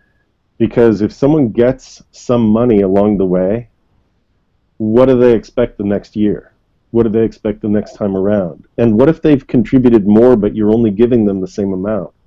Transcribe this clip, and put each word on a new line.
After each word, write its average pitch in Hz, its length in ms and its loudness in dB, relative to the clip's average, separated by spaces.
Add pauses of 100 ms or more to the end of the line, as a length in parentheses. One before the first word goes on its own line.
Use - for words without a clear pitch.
(580)
Because 113 440 0
if 104 100 -2
someone 139 380 0
gets 120 520 -4 (100)
some 120 360 -2
money 110 340 2
along 98 360 0
the 95 80 -2
way, 92 420 -4 (1120)
what 113 300 2
do 127 120 2
they 123 140 4
expect 117 440 -4
the 104 60 -8
next 101 320 -6
year? 104 380 -4 (380)
What 117 120 0
do 113 60 0
they 113 160 0
expect 107 360 -8
the 110 60 -6
next 104 260 -4
time 98 220 -6
around? 95 500 -4 (120)
And 117 200 0
what 135 120 4
if 160 120 -4
they've 147 240 0
contributed 117 640 0
more, 113 300 4
but 104 180 -4
you're 107 160 0
only 113 180 0
giving 117 360 0
them 98 160 -4
the 92 60 -8
same 98 260 -6
amount, 95 380 -8 (160)